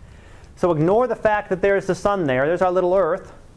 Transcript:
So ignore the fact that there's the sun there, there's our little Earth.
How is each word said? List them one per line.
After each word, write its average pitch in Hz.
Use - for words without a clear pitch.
So 180
ignore 185
the 226
fact 208
that 180
there's 196
the 180
sun 196
there, 131
there's 175
our 180
little 180
Earth. 185